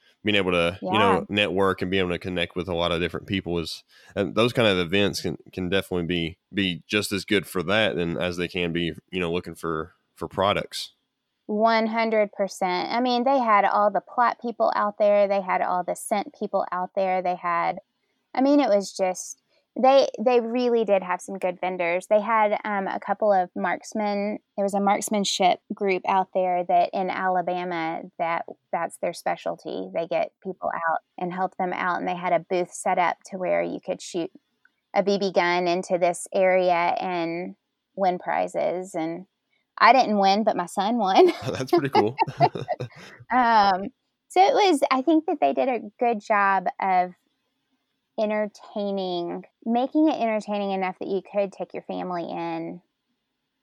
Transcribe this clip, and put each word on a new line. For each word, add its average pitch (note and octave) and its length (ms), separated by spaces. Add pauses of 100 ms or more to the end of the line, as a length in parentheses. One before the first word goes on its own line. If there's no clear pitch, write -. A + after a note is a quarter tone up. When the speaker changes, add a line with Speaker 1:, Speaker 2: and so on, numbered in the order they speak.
(240)
Speaker 1:
being G#2 120
able F#2 160
to, F2 300
you G#2+ 160
know, G2 140
Speaker 2:
Yeah. F2 160
Speaker 1:
network F#2+ 540
and F#2 80
be F#2+ 80
able F#2 120
to E2+ 80
connect F2+ 380
with F2+ 120
a F2+ 60
lot E2+ 160
of E2+ 100
different E2+ 260
people F2 320
is, - 260 (320)
and F#2+ 180
those A#2+ 200
kind A#2 120
of F#2+ 120
events F#2 420
can, F2 160 (160)
can F#2 160
definitely F2+ 380
be, E2+ 320 (140)
be F#2 340
just G#2 260
as F#2+ 140
good F#2+ 200
for F#2 160
that F#2+ 340
than E2+ 200
as F2 220
they F2 100
can F2 240
be, E2+ 220 (160)
you F#2 100
know, E2+ 100
looking E2+ 240
for, D#2+ 380 (240)
for E2+ 100
products. - 640 (540)
Speaker 2:
One A3 420
hundred A3 440
percent. F#3 580
I A#3 100
mean, B3 240
they C4+ 140
had G#3 280
all G#3 240
the F#3+ 100
plot - 400
people A#3 340
out G#3 240
there. G#3 300
They G3 140
had F#3 180
all F3+ 240
the F3+ 100
scent - 440
people G3+ 340
out F3+ 240
there. F#3 240
They F3+ 160
had, E3+ 440 (540)
I B3+ 60
mean, C#4+ 200
it B3 100
was G3+ 260
just, - 460 (340)
they, C4 320 (100)
they A#3+ 220
really A#3 460
did G3 160
have F3+ 180
some G3 180
good F3+ 220
vendors. F3+ 460
They G#3+ 160
had, G#3+ 420
um, G3+ 220
a G#3 120
couple G#3 320
of F#3 240
marksmen. G3+ 840 (180)
There G3+ 80
was G3 80
a G3+ 80
marksmanship G3+ 800 (160)
group F#3+ 340
out F#3+ 240
there F3+ 320
that F3 300
in F#3 160
Alabama, F3+ 880 (180)
that, E3 280 (260)
that's E3+ 300
their F3 100
specialty. F3 800
They E3 140
get D#3+ 240 (120)
people - 280 (180)
out D#3+ 120 (180)
and F3+ 120
help F#3 280
them F3+ 160
out. F3+ 240
And F3+ 100
they F3+ 80
had F3+ 160
a E3+ 60
booth F3 340
set F#3 260
up E3+ 200 (140)
to G3 40
where F3 260
you E3+ 220
could F3+ 160
shoot - 300 (640)
a G3+ 80
B G3+ 160
B G3 120
gun F3 380
into F3+ 300
this F3 340
area F#3 400
and F3 840 (400)
win F3+ 240
prizes. F3 760
And E3+ 320 (500)
I A3+ 160
didn't G#3+ 280
win, G3 240
but G#3 120
my F3 100
son G#3+ 320
won. A3+ 380
<laughs> - 60
Speaker 1:
<laughs> - 80
That's C3 220
pretty E4+ 160
cool. A#2 280 (220)
<laughs> - 80 (840)
Speaker 2:
Um, G#3 560 (400)
so - 120
it F#4+ 140
was, F#4 280 (100)
I C4 100
think D#4+ 240
that E4 140
they C#4 120
did B3+ 160
a A3 120 (180)
good A#3 220
job G3 460 (140)
of F#3 300 (1080)
entertaining, G3 1300 (200)
making C4 440
it - 120
entertaining G#3 500
enough F#3+ 300
that - 80
you F#3+ 120 (120)
could G3+ 200
take - 220
your E3+ 80
family F3+ 480
in E3+ 500 (840)